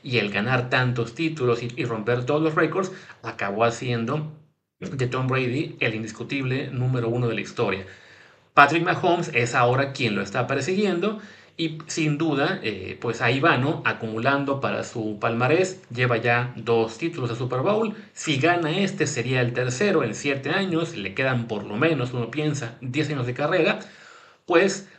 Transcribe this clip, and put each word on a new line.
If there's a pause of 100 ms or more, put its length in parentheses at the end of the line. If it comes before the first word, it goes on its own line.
y
el
ganar
tantos
títulos
y,
y
romper
todos
los
récords (300)
acabó
haciendo (480)
de
Tom
Brady
el
indiscutible
número
uno
de
la
historia. (640)
Patrick
Mahomes
es
ahora
quien
lo
está
persiguiendo, (380)
y
sin
duda,
eh,
pues
ahí
va,
¿no?
Acumulando
para
su
palmarés,
lleva
ya
dos
títulos
de
Super
Bowl, (180)
si
gana
este
sería
el
tercero
en
siete
años,
le
quedan
por
lo
menos,
uno
piensa,
diez
años
de
carrera, (640)
pues